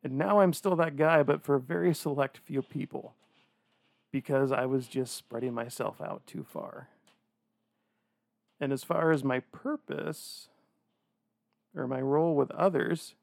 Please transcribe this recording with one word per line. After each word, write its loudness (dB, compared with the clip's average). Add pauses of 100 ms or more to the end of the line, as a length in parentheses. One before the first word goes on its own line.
And -4
now 6
I'm 6
still 0
that 0
guy, 6
but 2
for 2
a 4
very 0
select -2
few -6
people, -10 (960)
because 0
I 0
was 0
just -6
spreading -8
myself -6
out -10
too -10
far. -14 (1700)
And -2
as -4
far 2
as 2
my 0
purpose, -10 (1300)
or -6
my -4
role 2
with 2
others 0